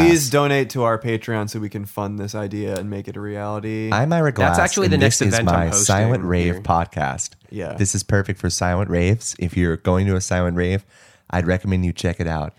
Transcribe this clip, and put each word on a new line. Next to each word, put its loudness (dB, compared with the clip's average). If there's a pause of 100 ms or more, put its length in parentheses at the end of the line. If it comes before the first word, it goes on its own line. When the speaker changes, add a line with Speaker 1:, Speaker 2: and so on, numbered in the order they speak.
Speaker 1:
Please 6
donate 2
to -2
our 2
Patreon -2
so -6
we -6
can -8
fund -6
this -6
idea -4
and -6
make -8
it -10
a -10
reality. -6
Speaker 2:
I'm 0
Ira 2
Speaker 3:
That's -4
Speaker 2:
Glass, 2
Speaker 3:
actually 2
the 4
Speaker 2:
and 4
Speaker 3:
next 4
Speaker 2:
this 2
is 2
Speaker 3:
event 2
Speaker 2:
my 4
Speaker 3:
I'm 2
hosting 0
Speaker 2:
silent 2
rave 2
Speaker 3:
here. -12
Speaker 2:
podcast. -2 (200)
Speaker 1:
Yeah. -8
Speaker 2:
This -2
is -4
perfect 0
for -2
silent 0
raves. 0
If -4
you're 2
going 2
to 2
a 0
silent -2
rave, -2 (460)
I'd 0
recommend 0
you -2
check -4
it -2
out. -6